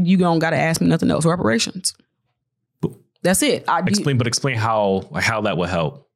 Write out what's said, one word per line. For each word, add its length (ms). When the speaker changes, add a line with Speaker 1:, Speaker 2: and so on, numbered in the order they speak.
Speaker 1:
you 140
don't 220
gotta 180
ask 240
me 60
nothing 220
else. 160
Reparations. 680
Speaker 2:
But 100
Speaker 1:
That's 180
it. 280
I, 100
Speaker 2:
explain, 380
but 100
explain 300
how, 580
how 260
that 140
will 120
help. 480